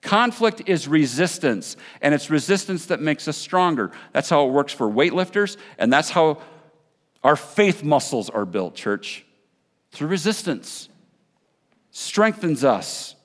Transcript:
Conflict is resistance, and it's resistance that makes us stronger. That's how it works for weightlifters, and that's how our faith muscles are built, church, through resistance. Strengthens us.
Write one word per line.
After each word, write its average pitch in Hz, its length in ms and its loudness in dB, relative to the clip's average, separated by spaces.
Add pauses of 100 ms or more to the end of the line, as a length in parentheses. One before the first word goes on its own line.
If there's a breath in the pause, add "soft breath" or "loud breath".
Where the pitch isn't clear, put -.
Conflict 226 640 0
is 175 200 0
resistance, 143 880 0 (240 loud breath)
and 147 140 2
it's 147 160 -2
resistance 180 580 0
that 147 140 -2
makes 151 260 -2
us 151 80 -4
stronger. 170 560 0 (200 loud breath)
That's - 180 0
how 147 160 4
it 131 60 0
works 139 200 2
for 117 160 -2
weightlifters, 180 680 0 (220 loud breath)
and 113 120 2
that's 151 200 2
how 160 320 2 (800 loud breath)
our 147 120 6
faith 196 480 0
muscles 135 460 0
are 104 160 -4
built, 90 300 -6
church, - 500 -6 (640)
through 151 200 -6
resistance. 175 800 -4 (1000)
Strengthens 202 720 0
us. - 600 0